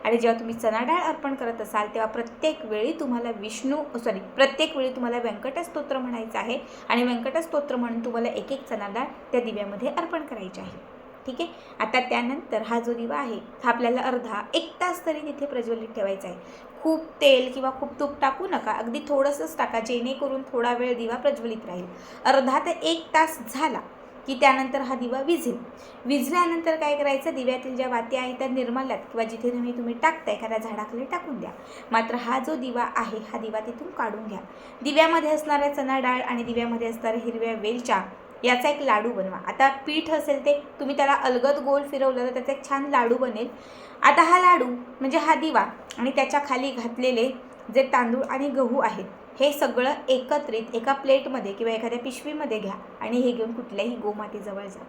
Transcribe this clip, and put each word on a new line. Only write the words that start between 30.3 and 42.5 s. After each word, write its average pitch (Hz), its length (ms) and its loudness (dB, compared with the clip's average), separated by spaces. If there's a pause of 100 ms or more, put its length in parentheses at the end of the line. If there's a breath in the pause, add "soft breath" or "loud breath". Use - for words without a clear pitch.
एखाद्या 220 260 -2
झाडाखाली 220 480 -6
टाकून 339 340 -6
द्या. - 100 -8 (420 loud breath)
मात्र 226 240 2
हा 240 240 0
जो 302 160 -2
दिवा 240 400 -2
आहे 226 220 -2
हा 214 200 -10
दिवा 220 220 -6
तिथून 233 320 -10
काढून 220 360 -4
घ्या. 208 120 -8 (440 loud breath)
दिव्यामध्ये 311 460 6
असणाऱ्या 294 440 2
चणा 269 260 0
डाळ 254 220 2
आणि 240 220 -2
दिव्यामध्ये 233 440 -2
असणाऱ्या 226 360 -2
हिरव्या 226 300 -2
वेलच्या 214 500 0 (400)
याचा 247 260 4
एक 294 120 0
लाडू 226 280 4
बनवा. 190 280 -4
आता 262 320 4
पीठ 302 400 -2
असेल 294 360 2
ते 285 180 4 (160)
तुम्ही 277 180 -2
त्याला 277 160 6
अलगद 262 500 2
गोल 277 200 4
फिरवलं 262 440 0
तर 254 60 -2
त्याचा 254 180 -2